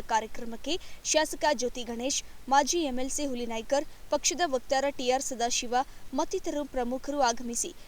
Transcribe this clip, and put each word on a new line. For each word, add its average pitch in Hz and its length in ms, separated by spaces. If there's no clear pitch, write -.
ಕಾರ್ಯಕ್ರಮಕ್ಕೆ 226 720
ಶಾಸಕ - 500
ಜ್ಯೋತಿ 240 300
ಗಣೇಶ್, 233 400
ಮಾಜಿ 285 300
ಎಂ 262 200
ಎಲ್ 262 100
ಸಿ 294 160
ಹುಲಿನಾಯ್ಕರ್, 240 600
ಪಕ್ಷದ 294 360
ವಕ್ತಾರ 269 440
ಟಿ 262 200
ಆರ್ 269 140
ಸದಾಶಿವ 233 520
ಮತ್ತಿತರರು 302 520
ಪ್ರಮುಖರು 262 540
ಆಗಮಿಸಿ 240 540